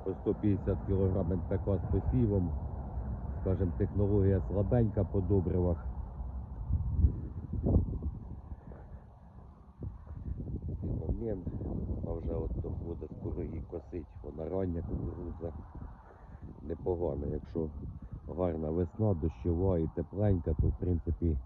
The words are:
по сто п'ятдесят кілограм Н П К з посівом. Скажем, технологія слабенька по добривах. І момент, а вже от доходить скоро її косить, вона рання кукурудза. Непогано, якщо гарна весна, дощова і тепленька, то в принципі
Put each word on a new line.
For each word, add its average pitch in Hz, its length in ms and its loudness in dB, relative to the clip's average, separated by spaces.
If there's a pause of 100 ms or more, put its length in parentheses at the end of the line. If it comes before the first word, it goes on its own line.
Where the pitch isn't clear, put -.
по 95 100 -2
сто 104 200 0
п'ятдесят 98 520 2
кілограм 95 460 2
Н 90 160 0
П 95 100 0
К 98 200 2
з - 20 0 (120)
посівом. 101 580 4 (920)
Скажем, 92 380 2
технологія 98 640 4
слабенька 101 640 4
по 98 160 0
добривах. 90 640 4 (4000)
І - 40 -4
момент, 117 600 0 (600)
а 85 60 -2
вже 82 220 -2
от 80 160 -2 (120)
доходить 82 480 -6 (100)
скоро 82 220 -2
її 78 280 -4
косить, 85 360 -8 (180)
вона 76 260 -6
рання 90 320 0
кукурудза. 82 720 -6 (1080)
Непогано, 80 640 -2
якщо 78 420 -2 (720)
гарна 80 320 0
весна, 92 440 2
дощова 85 640 2
і 80 160 2
тепленька, 90 600 2
то - 140 4
в - 100 0
принципі 85 680 2